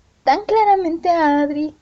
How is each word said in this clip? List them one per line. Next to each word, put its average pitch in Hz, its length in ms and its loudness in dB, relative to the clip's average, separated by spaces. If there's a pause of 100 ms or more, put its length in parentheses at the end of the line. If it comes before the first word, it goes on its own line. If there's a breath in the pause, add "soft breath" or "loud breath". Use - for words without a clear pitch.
(240)
tan 349 220 0
claramente 381 640 0
a 294 320 2
Adri 294 400 -6